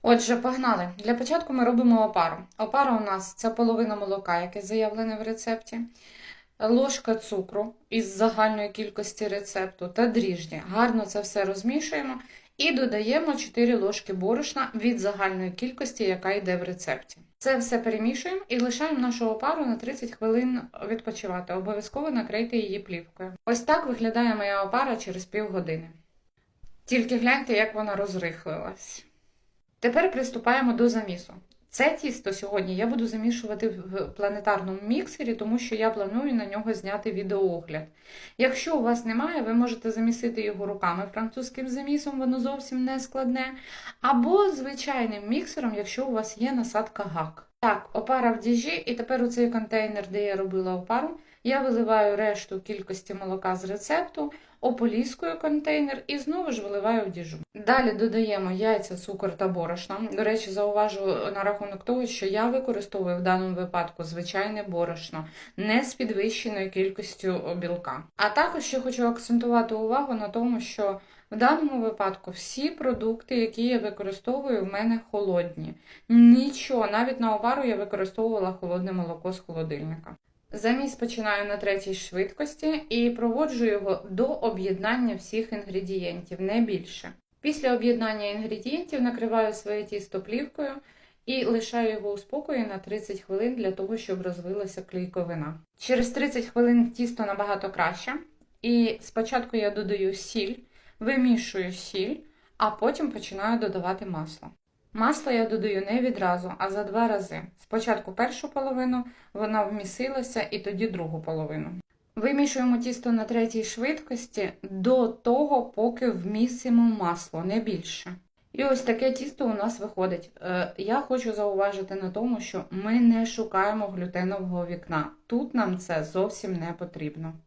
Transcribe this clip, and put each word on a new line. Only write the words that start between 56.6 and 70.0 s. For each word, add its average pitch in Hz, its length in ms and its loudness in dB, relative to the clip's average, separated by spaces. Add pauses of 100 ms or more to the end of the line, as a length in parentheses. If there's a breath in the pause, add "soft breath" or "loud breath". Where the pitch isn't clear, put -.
виливаю 202 440 0
в 190 40 -4
діжу. 165 280 -10 (180)
Далі 233 360 4
додаємо 208 600 0
яйця, 196 460 0
цукор 196 400 -6
та 190 100 0
борошно. 180 480 -4 (180)
До 208 100 0
речі, 214 280 0
зауважу 208 540 2 (300)
на 196 80 -2
рахунок 202 400 -2
того, 247 220 0
що 233 200 -6
я 214 240 2
використовую 202 680 -2
в 180 40 -4
даному 185 340 2
випадку 175 480 -4
звичайне 190 600 -4
борошно, 170 600 -4 (320 loud breath)
не 214 260 4
з 247 100 -6
підвищеною 214 800 -2
кількістю 190 840 -2
білка. 170 460 -4 (140)
А 208 120 4
також 320 340 2
ще 262 160 -2
хочу 247 280 0
акцентувати 233 680 2
увагу 247 380 0